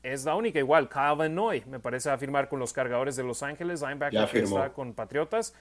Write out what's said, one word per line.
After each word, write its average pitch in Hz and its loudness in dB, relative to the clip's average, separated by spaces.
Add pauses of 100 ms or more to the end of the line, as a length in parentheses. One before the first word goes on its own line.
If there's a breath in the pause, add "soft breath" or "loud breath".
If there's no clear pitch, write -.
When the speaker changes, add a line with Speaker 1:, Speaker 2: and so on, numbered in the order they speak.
Speaker 1:
es 131 -6
la 156 0
única. 196 0
Igual, 139 6
Kyle 143 2
Van 160 0
Noy, 185 0
me 131 -10
parece, 127 -4
va 139 2
a 123 0
firmar 139 0
con 139 -4
los 123 -4
Cargadores 127 0
de 131 -2
Los 123 -4
Ángeles, 147 -4
linebacker 139 -2
Speaker 2:
Ya 107 4
Speaker 1:
que 120 2
Speaker 2:
firmó. 101 2
Speaker 1:
está 95 0
con 123 -8
Patriotas, 156 -2